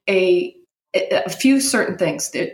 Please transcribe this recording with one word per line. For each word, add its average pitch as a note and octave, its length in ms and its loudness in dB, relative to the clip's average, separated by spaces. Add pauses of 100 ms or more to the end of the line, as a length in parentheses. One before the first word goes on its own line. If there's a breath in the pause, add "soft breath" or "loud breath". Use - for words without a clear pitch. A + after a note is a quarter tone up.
a, F3+ 460 2 (400)
a, - 300 0
a F#3 40 -6
few C4+ 320 2
certain A3+ 360 -2
things. D#3 340 -4
There, - 220 -6